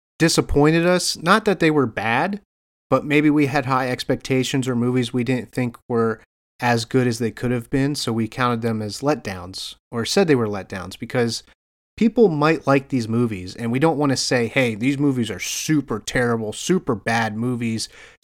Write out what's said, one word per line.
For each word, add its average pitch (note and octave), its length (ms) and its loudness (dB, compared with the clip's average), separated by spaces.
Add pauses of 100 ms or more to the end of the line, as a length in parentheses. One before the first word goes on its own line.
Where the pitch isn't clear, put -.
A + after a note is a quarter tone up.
(200)
disappointed D#3+ 640 4
us. F3+ 300 0
Not G3 300 2
that F#3+ 160 0
they D#3+ 100 4
were C#3+ 160 2
bad, A#2+ 540 -2 (480)
but C3 160 0
maybe D3+ 240 4
we D3 180 4
had C3+ 180 0
high C3 240 0
expectations B2+ 760 -2
or B2+ 80 -2
movies B2 380 0
we B2 100 0
didn't A#2+ 280 -4
think B2 260 -4 (120)
were A2+ 320 0 (380)
as A#2+ 260 0
good C3 200 2
as A#2 140 0
they A2+ 120 -2
could B2 200 -4
have A#2+ 180 -4
been, C#3 240 0
so C3 180 -4
we A2+ 160 -2
counted A#2+ 340 -2
them A2+ 200 -2
as G#2 200 -10
letdowns, F#2 760 -6 (160)
or A#2 120 -4
said G3 240 2
they D3+ 80 6
were A#2 120 2
letdowns, F#2+ 500 -8
because A#2 460 -2 (520)
people A3 340 4
might D#3 360 2
like C3+ 240 2
these A#2+ 180 0
movies, A2 480 -2
and A#2 160 -6
we B2+ 80 -2
don't D#3 180 2
wanna C#3 200 0
say, B2 300 0
"Hey, B2 260 0
these B2+ 240 -2
movies C3 320 0
are F#2 100 -10
super C#3 600 -2
terrible, A#2 520 -2
super E3+ 440 -2
bad A2+ 420 -2
movies. A#2 500 -4 (360)